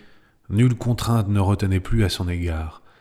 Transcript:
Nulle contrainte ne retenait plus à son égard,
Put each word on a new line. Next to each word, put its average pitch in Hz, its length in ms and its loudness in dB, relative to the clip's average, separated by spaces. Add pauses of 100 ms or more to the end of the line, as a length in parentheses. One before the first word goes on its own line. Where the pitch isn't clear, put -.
(480)
Nulle 117 280 2
contrainte 117 500 0
ne 101 140 2
retenait 95 400 2
plus 110 240 2
à 92 40 2
son 87 200 -4
égard, 82 540 -6 (180)